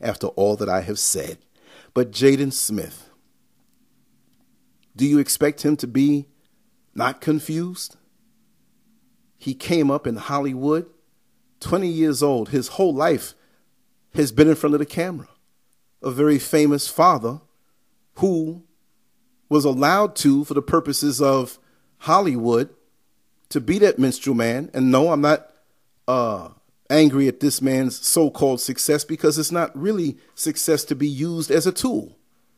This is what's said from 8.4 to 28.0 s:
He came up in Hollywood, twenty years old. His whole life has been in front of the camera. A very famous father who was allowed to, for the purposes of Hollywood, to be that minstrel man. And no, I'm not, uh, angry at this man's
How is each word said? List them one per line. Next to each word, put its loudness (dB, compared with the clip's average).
He -8
came 0
up -4
in -4
Hollywood, -4
twenty -2
years 0
old. 0
His -2
whole 0
life -2
has 0
been 6
in 6
front 0
of 2
the -2
camera. -8
A -6
very 4
famous 0
father 0
who -2
was 2
allowed 2
to, 2
for -8
the 0
purposes -2
of 0
Hollywood, 0
to -2
be -2
that 4
minstrel 0
man. -2
And 2
no, 4
I'm 0
not, 0
uh, -2
angry 4
at -4
this -2
man's -2